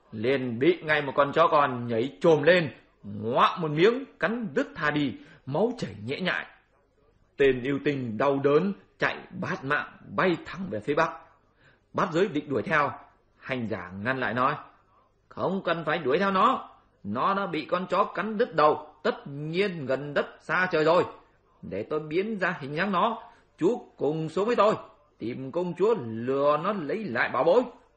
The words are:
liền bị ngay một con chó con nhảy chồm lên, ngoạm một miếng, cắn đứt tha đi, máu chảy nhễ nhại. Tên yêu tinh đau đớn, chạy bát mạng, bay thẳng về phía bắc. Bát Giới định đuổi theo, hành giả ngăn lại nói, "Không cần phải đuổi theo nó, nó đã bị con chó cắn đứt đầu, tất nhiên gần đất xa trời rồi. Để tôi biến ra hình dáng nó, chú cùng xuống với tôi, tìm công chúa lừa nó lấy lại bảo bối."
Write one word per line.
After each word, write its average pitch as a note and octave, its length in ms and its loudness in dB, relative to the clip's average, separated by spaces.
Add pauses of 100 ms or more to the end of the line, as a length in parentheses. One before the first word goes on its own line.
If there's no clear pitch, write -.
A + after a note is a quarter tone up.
(120)
liền B2 460 -2
bị E3 240 4
ngay D3+ 200 0
một C3+ 140 -4
con C#3+ 160 4
chó D#3+ 160 6
con C3 380 2
nhảy A#2+ 340 -2
chồm D#3 220 6
lên, E3 280 6 (320)
ngoạm A2+ 580 0
một D#3+ 100 -2
miếng, A3 340 4 (160)
cắn G3+ 340 -2
đứt - 200 0
tha D3+ 160 -2
đi, C#3+ 240 0 (320)
máu F3+ 320 0
chảy G2+ 160 -8 (100)
nhễ B2+ 160 -6
nhại. C3+ 260 -4 (880)
Tên C3 260 4
yêu C#3 220 -2
tinh B2+ 340 -2
đau C#3 260 2
đớn, D#3+ 280 4 (260)
chạy C#3 180 -2 (240)
bát E3 240 -6
mạng, C#3 280 -2 (240)
bay E3 200 2 (100)
thẳng F3+ 240 -10
về G#2 100 -6
phía D3 140 -2
bắc. D#3+ 160 2 (840)
Bát F3+ 200 -2
Giới F#3 160 2
định D3 200 -4
đuổi A#2+ 140 -2
theo, C#3+ 280 0 (480)
hành B2 300 -6
giả F#2 220 -8 (120)
ngăn C3 160 -2
lại A2+ 160 -2
nói, B2+ 200 2 (760)
"Không E3+ 360 -4
cần E3 200 -2
phải D3+ 140 0
đuổi C3+ 200 2
theo G3 120 0
nó, A3+ 380 2 (360)
nó C#3 300 0
đã G3 120 -2
bị D#3 180 -6
con F3+ 220 -4
chó F#3 180 2
cắn G#3 340 -6
đứt - 160 0
đầu, D3+ 480 2
tất - 240 -4
nhiên D#3 600 -4
gần C#3 280 -4
đất A3 120 0 (140)
xa F3 300 0
trời D#3 140 2
rồi. E3 200 6 (580)
Để F2+ 280 -6
tôi D3+ 100 -2
biến F#3 380 -4
ra F3 220 -2
hình C#3+ 140 -8
dáng G3 180 -2
nó, G3 300 0 (360)
chú G#3 380 0
cùng D#3 320 -2
xuống F#3+ 180 -2
với A#3 100 0
tôi, G#3 180 6 (440)
tìm C3 340 -8
công F3 220 -2
chúa G3+ 200 2 (100)
lừa C3 600 0
nó G3+ 80 0
lấy F#3+ 320 -6
lại C3 240 -2
bảo B2 160 0
bối." G3 180 6 (340)